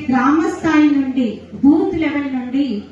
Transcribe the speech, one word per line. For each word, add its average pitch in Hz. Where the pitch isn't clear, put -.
గ్రామ 262
స్థాయి 302
నుండి 262
బూత్ 349
లెవెల్ 285
నుండి 254